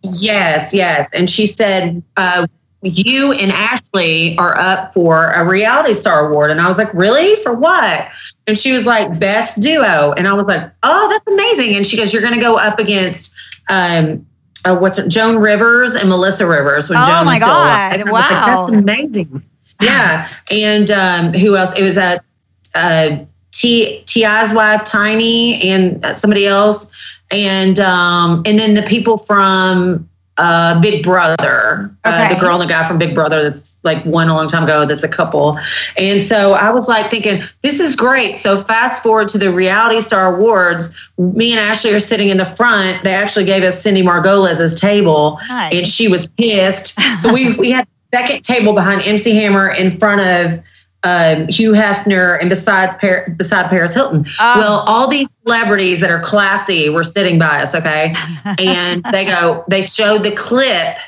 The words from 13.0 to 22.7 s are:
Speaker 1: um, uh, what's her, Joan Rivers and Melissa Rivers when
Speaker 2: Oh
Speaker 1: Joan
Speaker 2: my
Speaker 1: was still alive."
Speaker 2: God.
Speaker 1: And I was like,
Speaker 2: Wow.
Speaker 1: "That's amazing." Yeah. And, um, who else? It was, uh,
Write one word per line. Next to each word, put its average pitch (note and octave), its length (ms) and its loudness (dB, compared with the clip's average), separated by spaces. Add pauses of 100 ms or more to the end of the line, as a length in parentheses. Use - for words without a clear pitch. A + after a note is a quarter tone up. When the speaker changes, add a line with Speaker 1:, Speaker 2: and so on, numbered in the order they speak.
Speaker 1:
um, E3+ 560 0 (400)
uh, F#3 120 2
what's F#3 220 0
her, - 100 -4
Joan A3 300 2
Rivers A3 580 2
and G3 120 0
Melissa F#3 380 0
Rivers D3 420 0
when E3 100 0
Speaker 2:
Oh - 80 4
Speaker 1:
Joan D#4+ 200 2
Speaker 2:
my C4+ 60 2
Speaker 1:
was A#3+ 100 0
still A#3 60 2
alive." B3 440 2
Speaker 2:
God. G3 80 -2
Speaker 1:
And G3+ 80 -4
I G#3 40 0
was - 0 -
like, A#3+ 180 2
Speaker 2:
Wow. F#3+ 360 0
Speaker 1:
"That's A3 120 2
amazing." G3+ 640 -2 (400)
Yeah. G3+ 460 0 (240)
And, G#3 400 2
um, F3 420 0
who G3 220 4
else? F#3 200 0
It G3+ 60 0
was, F#3+ 160 2
uh, F3+ 200 0 (580)